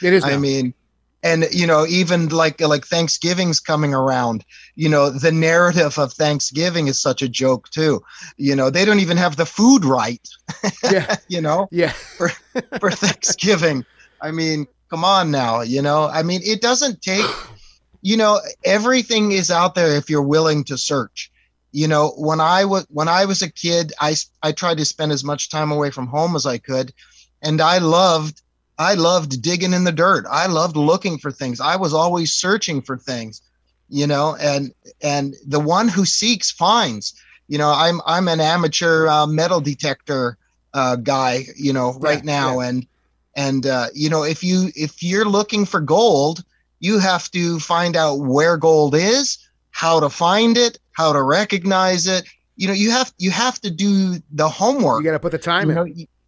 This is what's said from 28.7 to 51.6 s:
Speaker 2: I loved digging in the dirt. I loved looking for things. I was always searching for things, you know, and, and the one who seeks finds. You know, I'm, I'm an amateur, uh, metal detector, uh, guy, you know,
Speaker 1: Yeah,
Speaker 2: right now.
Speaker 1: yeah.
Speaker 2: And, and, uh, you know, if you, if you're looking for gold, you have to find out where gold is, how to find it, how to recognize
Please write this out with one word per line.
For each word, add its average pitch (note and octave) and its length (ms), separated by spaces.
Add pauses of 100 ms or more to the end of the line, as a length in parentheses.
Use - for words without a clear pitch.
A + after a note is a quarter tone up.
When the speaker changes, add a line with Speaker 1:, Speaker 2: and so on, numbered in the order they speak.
Speaker 2:
I F3+ 160
loved D#3+ 480
digging F3+ 320
in F3+ 100
the F3 80
dirt. D#3+ 380
I D#3 160
loved E3 300
looking D#3+ 420
for C#3+ 120
things. B2 300
I D3+ 160
was F3+ 160
always E3 400
searching F3+ 480
for B2+ 160
things, A#2 460 (480)
you C#3+ 160
know, D3 340
and, C#3 320 (300)
and C#3+ 320 (120)
the D3 140
one F3+ 280
who F#3+ 180
seeks - 440
finds. F3 640 (360)
You D3 100
know, D3 120
I'm, E3 360
I'm F3 220
an D#3+ 120
amateur, D#3+ 680
uh, D3+ 180
metal D#3+ 340
detector, C3+ 800 (340)
uh, B2+ 240
guy, C3 480 (120)
you C#3 180
know, B2+ 160 (100)
Speaker 1:
Yeah, D3+ 80
Speaker 2:
right D3 160
now. C#3 360
Speaker 1:
yeah. B2 80
Speaker 2:
And, B2 180 (500)
and, C3+ 300
uh, B2+ 280
you D3+ 140
know, D#3 160
if D#3 180
you, F#3 320
if D3+ 280
you're F#3+ 240
looking G#3 400
for F#3 140
gold, D#3+ 640 (380)
you G3+ 180
have F#3 340
to E3+ 280
find E3+ 340
out D3+ 260
where D3 360
gold D3+ 400
is, A3+ 420 (320)
how E3 300
to D3 80
find G#3+ 480
it, A#3+ 220 (140)
how D#3+ 200
to C#3+ 100
recognize F#3 880